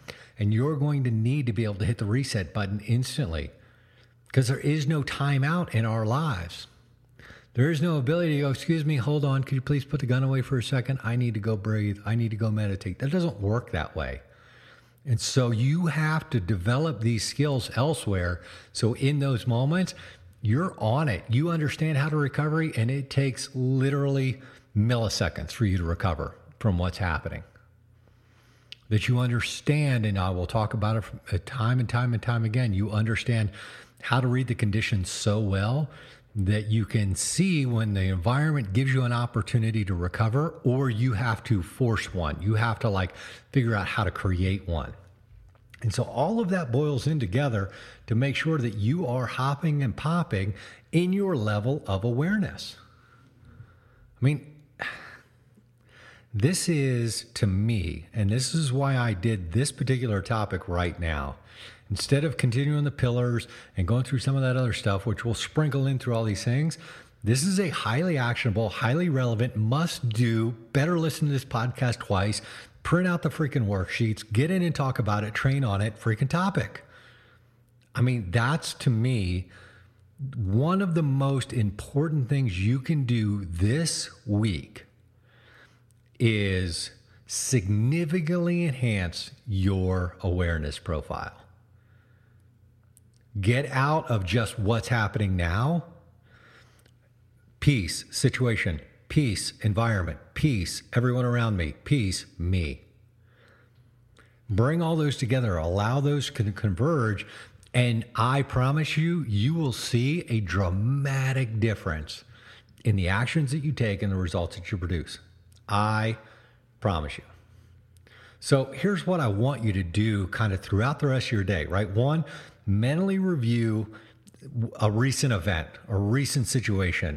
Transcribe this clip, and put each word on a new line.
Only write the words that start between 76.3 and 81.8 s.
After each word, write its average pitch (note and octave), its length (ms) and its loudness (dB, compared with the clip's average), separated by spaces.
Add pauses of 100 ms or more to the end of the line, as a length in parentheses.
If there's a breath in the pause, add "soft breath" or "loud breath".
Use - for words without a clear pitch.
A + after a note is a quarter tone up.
I - 60 0
mean, A#2+ 300 0
that's, A#2+ 440 0
to - 160 0
me, A2 600 0 (840 loud breath)
one B2 480 2
of F3+ 120 0
the E3 80 2
most C3+ 500 0
important C3 760 0